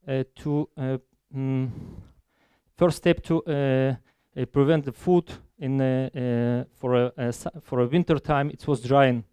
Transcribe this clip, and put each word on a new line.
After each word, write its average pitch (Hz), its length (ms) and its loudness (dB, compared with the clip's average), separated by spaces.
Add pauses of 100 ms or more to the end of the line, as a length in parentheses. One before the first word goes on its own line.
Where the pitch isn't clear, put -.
uh, 131 160 -2 (120)
to, 147 420 -2
uh, 131 200 -4 (360)
mm, 135 360 -2 (1040)
first 175 220 2
step - 260 0
to, 165 200 -2
uh, 135 520 0 (400)
uh, 127 120 -4
prevent 143 380 2
the 135 60 -6
food 180 400 0 (280)
in, 135 200 -2
uh, 131 340 0
uh, 120 500 -2 (120)
for 127 200 0
a, 123 220 2
a 120 140 -2
su-, - 180 -10 (120)
for 127 200 -4
a 123 40 4
winter 156 340 2
time, 143 300 0
it - 180 -10
was 139 140 0
drying. 127 500 4